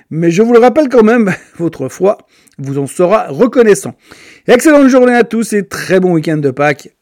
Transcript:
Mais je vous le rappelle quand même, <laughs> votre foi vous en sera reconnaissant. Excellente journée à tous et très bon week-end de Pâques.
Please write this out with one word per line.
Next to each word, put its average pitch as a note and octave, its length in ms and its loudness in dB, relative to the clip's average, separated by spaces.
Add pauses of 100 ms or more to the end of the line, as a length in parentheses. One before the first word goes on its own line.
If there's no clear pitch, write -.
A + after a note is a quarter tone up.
(120)
Mais E3 180 -2
je F3 140 0
vous A#3+ 100 2
le A#3 60 6
rappelle B3 300 2
quand B3 140 4
même, A3 280 2 (120)
<laughs> - 140 -20
votre D#3 300 -8
foi F#3 300 -4 (400)
vous C#3 200 -10
en C#3+ 80 -4
sera F3+ 440 -2
reconnaissant. G#3 640 0 (500)
Excellente C#4 440 4
journée B3 260 2
à A#3+ 80 2
tous A3+ 300 -6
et G#3 100 -2
très - 360 -4
bon F#3 140 0
week-end D#3+ 240 -2
de C#3+ 140 -2
Pâques. C#3+ 500 -4